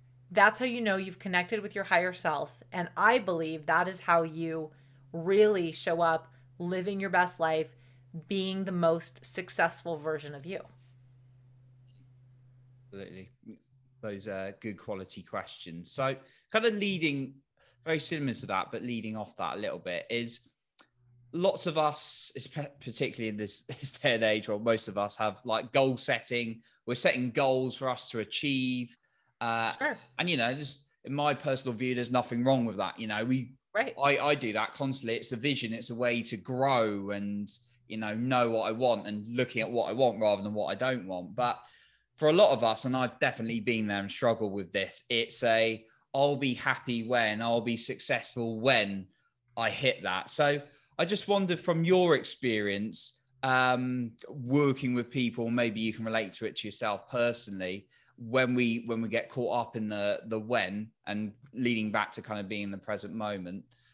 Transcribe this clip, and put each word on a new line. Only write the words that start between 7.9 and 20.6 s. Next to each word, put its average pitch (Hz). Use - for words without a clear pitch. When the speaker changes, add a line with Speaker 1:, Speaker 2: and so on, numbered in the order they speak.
Speaker 1:
being 190
the 185
most 170
successful 170
version 147
of 139
you. 185
Speaker 2:
Absolutely. 95
Those, 104
uh, 95
good 107
quality 95
questions. 87
So 135
kind 226
of 226
leading, 160
very 160
similar 147
to -
that, 95
but 98
leading 110
off 107
that 85
a 101
little 92
bit, 87
is 117